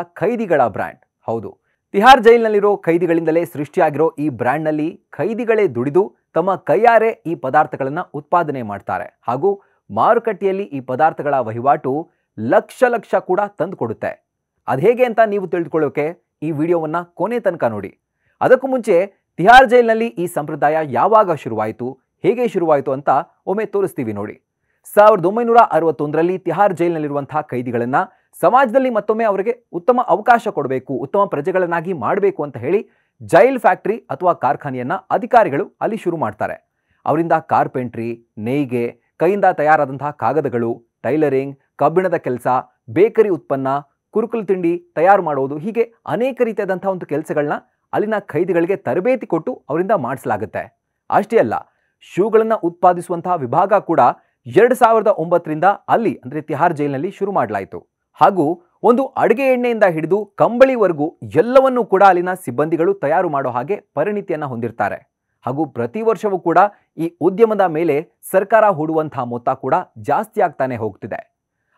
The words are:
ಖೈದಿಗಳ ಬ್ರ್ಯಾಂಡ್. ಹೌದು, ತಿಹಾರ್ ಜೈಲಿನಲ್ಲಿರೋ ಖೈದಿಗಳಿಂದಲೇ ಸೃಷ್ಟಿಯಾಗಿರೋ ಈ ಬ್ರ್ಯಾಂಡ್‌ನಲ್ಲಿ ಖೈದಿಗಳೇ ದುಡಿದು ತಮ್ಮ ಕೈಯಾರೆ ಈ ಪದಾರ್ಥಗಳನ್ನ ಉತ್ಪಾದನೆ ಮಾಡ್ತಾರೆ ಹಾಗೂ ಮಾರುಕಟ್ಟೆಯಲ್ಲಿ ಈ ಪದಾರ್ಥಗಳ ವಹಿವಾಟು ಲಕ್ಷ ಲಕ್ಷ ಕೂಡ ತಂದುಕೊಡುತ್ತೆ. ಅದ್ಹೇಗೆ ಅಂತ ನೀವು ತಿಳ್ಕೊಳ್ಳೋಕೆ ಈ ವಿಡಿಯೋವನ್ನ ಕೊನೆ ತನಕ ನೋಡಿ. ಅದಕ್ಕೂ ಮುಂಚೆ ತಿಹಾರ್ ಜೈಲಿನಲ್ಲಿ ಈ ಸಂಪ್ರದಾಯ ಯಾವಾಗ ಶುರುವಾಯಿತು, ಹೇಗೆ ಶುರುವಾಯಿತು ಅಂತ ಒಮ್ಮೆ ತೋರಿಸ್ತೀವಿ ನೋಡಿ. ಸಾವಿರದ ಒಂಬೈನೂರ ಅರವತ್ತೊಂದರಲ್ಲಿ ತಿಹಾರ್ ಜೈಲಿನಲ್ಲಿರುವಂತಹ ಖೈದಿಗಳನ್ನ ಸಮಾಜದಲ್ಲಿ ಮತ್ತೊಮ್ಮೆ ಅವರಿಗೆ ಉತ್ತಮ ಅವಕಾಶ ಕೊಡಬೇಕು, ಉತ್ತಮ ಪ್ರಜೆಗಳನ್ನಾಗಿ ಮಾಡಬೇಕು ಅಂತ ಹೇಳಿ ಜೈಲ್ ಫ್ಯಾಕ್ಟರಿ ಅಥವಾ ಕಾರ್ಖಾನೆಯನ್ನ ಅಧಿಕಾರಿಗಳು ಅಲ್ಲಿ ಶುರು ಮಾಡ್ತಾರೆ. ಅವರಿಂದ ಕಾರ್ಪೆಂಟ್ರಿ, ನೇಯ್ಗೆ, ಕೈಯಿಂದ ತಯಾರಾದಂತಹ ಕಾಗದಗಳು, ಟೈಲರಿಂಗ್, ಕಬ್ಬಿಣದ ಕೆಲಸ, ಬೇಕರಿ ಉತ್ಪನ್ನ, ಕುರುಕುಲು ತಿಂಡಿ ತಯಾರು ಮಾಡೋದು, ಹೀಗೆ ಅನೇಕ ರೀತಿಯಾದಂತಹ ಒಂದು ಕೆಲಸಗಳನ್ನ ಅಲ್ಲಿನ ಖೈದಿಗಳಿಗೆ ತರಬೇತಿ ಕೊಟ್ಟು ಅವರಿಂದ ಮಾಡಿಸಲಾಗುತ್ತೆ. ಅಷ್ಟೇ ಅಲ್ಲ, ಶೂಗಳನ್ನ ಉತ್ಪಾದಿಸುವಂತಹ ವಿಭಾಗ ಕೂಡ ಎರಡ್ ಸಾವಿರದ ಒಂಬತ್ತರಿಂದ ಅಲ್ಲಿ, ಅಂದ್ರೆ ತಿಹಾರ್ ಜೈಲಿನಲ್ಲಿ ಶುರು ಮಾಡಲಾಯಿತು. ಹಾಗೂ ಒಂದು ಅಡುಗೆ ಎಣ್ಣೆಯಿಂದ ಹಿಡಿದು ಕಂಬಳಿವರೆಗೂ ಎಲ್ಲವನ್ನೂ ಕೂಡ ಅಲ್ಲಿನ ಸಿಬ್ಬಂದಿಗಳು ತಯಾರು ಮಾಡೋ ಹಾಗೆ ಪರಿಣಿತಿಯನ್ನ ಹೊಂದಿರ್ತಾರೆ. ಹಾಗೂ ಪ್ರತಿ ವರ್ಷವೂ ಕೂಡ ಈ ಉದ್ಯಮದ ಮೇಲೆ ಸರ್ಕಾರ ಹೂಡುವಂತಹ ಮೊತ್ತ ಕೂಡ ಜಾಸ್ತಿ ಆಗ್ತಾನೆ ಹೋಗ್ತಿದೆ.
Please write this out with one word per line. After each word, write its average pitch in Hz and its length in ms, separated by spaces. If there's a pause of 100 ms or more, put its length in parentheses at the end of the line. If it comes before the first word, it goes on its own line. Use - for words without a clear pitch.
(140)
ಖೈದಿಗಳ 170 540
ಬ್ರ್ಯಾಂಡ್. 95 320 (260)
ಹೌದು, 113 320 (340)
ತಿಹಾರ್ 233 320
ಜೈಲಿನಲ್ಲಿರೋ 214 540
ಖೈದಿಗಳಿಂದಲೇ 165 680
ಸೃಷ್ಟಿಯಾಗಿರೋ 151 760
ಈ 151 100
ಬ್ರ್ಯಾಂಡ್‌ನಲ್ಲಿ 151 800
ಖೈದಿಗಳೇ 214 580
ದುಡಿದು 143 480 (180)
ತಮ್ಮ 180 220
ಕೈಯಾರೆ 220 680
ಈ 165 100
ಪದಾರ್ಥಗಳನ್ನ 143 640 (140)
ಉತ್ಪಾದನೆ 147 480
ಮಾಡ್ತಾರೆ 101 600
ಹಾಗೂ 165 400 (300)
ಮಾರುಕಟ್ಟೆಯಲ್ಲಿ 196 720
ಈ 143 160
ಪದಾರ್ಥಗಳ 143 600
ವಹಿವಾಟು 131 680 (300)
ಲಕ್ಷ 151 480
ಲಕ್ಷ 233 280
ಕೂಡ 185 240 (180)
ತಂದುಕೊಡುತ್ತೆ. 117 680 (420)
ಅದ್ಹೇಗೆ 220 380
ಅಂತ 233 200
ನೀವು 202 220
ತಿಳ್ಕೊಳ್ಳೋಕೆ 160 760 (200)
ಈ 160 80
ವಿಡಿಯೋವನ್ನ 160 500
ಕೊನೆ 220 380
ತನಕ 175 240
ನೋಡಿ. 104 340 (440)
ಅದಕ್ಕೂ 254 260
ಮುಂಚೆ 202 460 (240)
ತಿಹಾರ್ 233 320
ಜೈಲಿನಲ್ಲಿ 226 380
ಈ 175 200
ಸಂಪ್ರದಾಯ 151 560
ಯಾವಾಗ 175 480
ಶುರುವಾಯಿತು, 113 680 (240)
ಹೇಗೆ 233 240
ಶುರುವಾಯಿತು 160 440
ಅಂತ 143 180 (360)
ಒಮ್ಮೆ 202 200
ತೋರಿಸ್ತೀವಿ 156 480
ನೋಡಿ. 101 280 (520)
ಸಾವಿರದ 208 320
ಒಂಬೈನೂರ 233 320 (140)
ಅರವತ್ತೊಂದರಲ್ಲಿ 160 640
ತಿಹಾರ್ 185 360
ಜೈಲಿನಲ್ಲಿರುವಂತಹ 151 680
ಖೈದಿಗಳನ್ನ 123 540 (440)
ಸಮಾಜದಲ್ಲಿ 254 500
ಮತ್ತೊಮ್ಮೆ 220 340
ಅವರಿಗೆ 202 480
ಉತ್ತಮ 240 360
ಅವಕಾಶ 220 400
ಕೊಡಬೇಕು, 131 460
ಉತ್ತಮ 196 320
ಪ್ರಜೆಗಳನ್ನಾಗಿ 170 680
ಮಾಡಬೇಕು 175 500
ಅಂತ 143 140
ಹೇಳಿ 156 320 (320)
ಜೈಲ್ 208 380
ಫ್ಯಾಕ್ಟರಿ 185 380
ಅಥವಾ 170 360
ಕಾರ್ಖಾನೆಯನ್ನ 135 600
ಅಧಿಕಾರಿಗಳು 190 880
ಅಲ್ಲಿ 202 160
ಶುರು 165 200
ಮಾಡ್ತಾರೆ. 107 540 (340)
ಅವರಿಂದ 165 260
ಕಾರ್ಪೆಂಟ್ರಿ, 120 960 (100)
ನೇಯ್ಗೆ, 120 680 (120)
ಕೈಯಿಂದ 190 280
ತಯಾರಾದಂತಹ 147 640
ಕಾಗದಗಳು, 120 720 (180)
ಟೈಲರಿಂಗ್, 139 560 (180)
ಕಬ್ಬಿಣದ 165 400
ಕೆಲಸ, 131 320 (420)
ಬೇಕರಿ 208 400
ಉತ್ಪನ್ನ, 139 380 (440)
ಕುರುಕುಲು 220 340
ತಿಂಡಿ 175 500
ತಯಾರು 190 280
ಮಾಡೋದು, 143 340
ಹೀಗೆ 220 360 (120)
ಅನೇಕ 240 380
ರೀತಿಯಾದಂತಹ 196 460
ಒಂದು 180 160
ಕೆಲಸಗಳನ್ನ 147 480 (400)
ಅಲ್ಲಿನ 208 260
ಖೈದಿಗಳಿಗೆ 170 560
ತರಬೇತಿ 196 520
ಕೊಟ್ಟು 175 420
ಅವರಿಂದ 180 220
ಮಾಡಿಸಲಾಗುತ್ತೆ. 113 880 (280)
ಅಷ್ಟೇ 202 280
ಅಲ್ಲ, 120 160 (460)
ಶೂಗಳನ್ನ 220 540
ಉತ್ಪಾದಿಸುವಂತಹ 175 840
ವಿಭಾಗ 160 380
ಕೂಡ 170 260 (560)
ಎರಡ್ 240 180
ಸಾವಿರದ 226 340
ಒಂಬತ್ತರಿಂದ 170 560
ಅಲ್ಲಿ, 190 600
ಅಂದ್ರೆ 143 180
ತಿಹಾರ್ 160 320
ಜೈಲಿನಲ್ಲಿ 143 380
ಶುರು 196 200
ಮಾಡಲಾಯಿತು. 104 560 (260)
ಹಾಗೂ 170 480 (220)
ಒಂದು 240 220
ಅಡುಗೆ 226 380
ಎಣ್ಣೆಯಿಂದ 247 400
ಹಿಡಿದು 175 520
ಕಂಬಳಿವರೆಗೂ 202 840 (180)
ಎಲ್ಲವನ್ನೂ 247 500
ಕೂಡ 190 180
ಅಲ್ಲಿನ 180 300
ಸಿಬ್ಬಂದಿಗಳು 160 600
ತಯಾರು 175 360
ಮಾಡೋ 135 200
ಹಾಗೆ 127 340 (100)
ಪರಿಣಿತಿಯನ್ನ 180 520
ಹೊಂದಿರ್ತಾರೆ. 113 720 (300)
ಹಾಗೂ 139 200
ಪ್ರತಿ 120 360
ವರ್ಷವೂ 208 380
ಕೂಡ 165 180 (400)
ಈ 165 240
ಉದ್ಯಮದ 196 400
ಮೇಲೆ 165 500 (200)
ಸರ್ಕಾರ 208 360
ಹೂಡುವಂತಹ 156 560
ಮೊತ್ತ 120 260
ಕೂಡ 135 260 (220)
ಜಾಸ್ತಿ 151 440
ಆಗ್ತಾನೆ 135 360
ಹೋಗ್ತಿದೆ. - 640 (380)